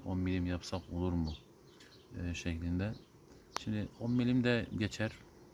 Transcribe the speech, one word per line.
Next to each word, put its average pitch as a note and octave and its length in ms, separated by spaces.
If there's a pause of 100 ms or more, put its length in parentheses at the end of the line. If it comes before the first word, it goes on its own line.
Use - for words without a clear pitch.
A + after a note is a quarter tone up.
on F#2 120
milim F2+ 280
yapsak F2+ 360 (100)
olur F2 200
mu? E2 200 (920)
E, F2 120
şeklinde. F2 600 (720)
Şimdi G#2+ 240 (120)
on A#2 100
milim B2 340
de A#2+ 220 (120)
geçer, G#2+ 340 (420)